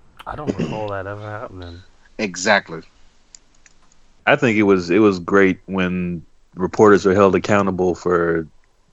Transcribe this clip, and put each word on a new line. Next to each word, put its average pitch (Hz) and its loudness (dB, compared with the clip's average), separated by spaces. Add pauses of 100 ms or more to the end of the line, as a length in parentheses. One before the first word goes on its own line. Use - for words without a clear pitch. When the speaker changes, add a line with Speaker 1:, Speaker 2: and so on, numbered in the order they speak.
(240)
Speaker 1:
I - -12
don't 147 -10 (100)
recall 107 -6
that 98 -8
ever 104 -12
happening. 92 -16 (360)
Speaker 2:
Exactly. 90 -2 (1400)
Speaker 3:
I 135 4
think 120 0
it 107 2
was, 95 2
it 90 2
was 101 4
great 95 2
when 90 -6 (300)
reporters 92 4
were 95 4
held 98 4
accountable 92 0
for, 85 -2 (460)